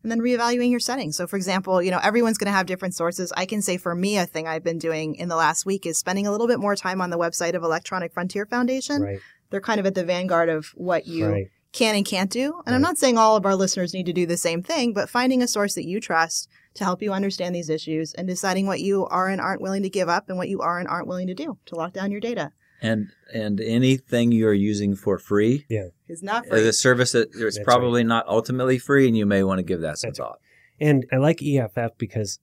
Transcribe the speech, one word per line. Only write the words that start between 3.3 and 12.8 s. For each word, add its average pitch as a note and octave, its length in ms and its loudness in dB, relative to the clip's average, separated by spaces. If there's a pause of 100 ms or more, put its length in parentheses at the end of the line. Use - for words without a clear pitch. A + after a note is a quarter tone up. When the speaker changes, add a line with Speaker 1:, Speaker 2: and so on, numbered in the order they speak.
Speaker 1:
I F#3 100 -2
can G#3 160 -4
say F3+ 160 -2
for F3 180 -4
me, G3 220 0
a F3 80 2
thing D#3+ 220 -6
I've D#3+ 160 -4
been E3 140 -2
doing D#3+ 380 -2
in F3 120 -6
the E3+ 80 -2
last D#3+ 300 2
week G3 200 -2
is E3 120 -4
spending G3 300 -2
a G#3 40 -2
little A3 160 0
bit A#3+ 120 2
more G3+ 160 0
time F#3+ 260 -4
on F3+ 80 -2
the E3+ 80 -4
website E3+ 360 -2
of E3+ 100 -4
Electronic E3+ 500 -4
Frontier F#3+ 320 -4
Foundation. C4 560 -2
Speaker 2:
Right. G3 180 -6 (300)
Speaker 1:
They're G3 120 -4
kind G#3+ 180 -2
of F#3+ 60 -2
at F#3+ 100 0
the F#3 100 -2
vanguard F3 440 0
of D#3 260 -2
what F3 320 -2
you E3 200 -4
Speaker 2:
Right. G2+ 200 -2 (260)
Speaker 1:
can A3 220 2
and G3+ 100 0
can't F#3+ 240 -2
do. C#4+ 360 -4
And B3 100 0
I'm C4 60 0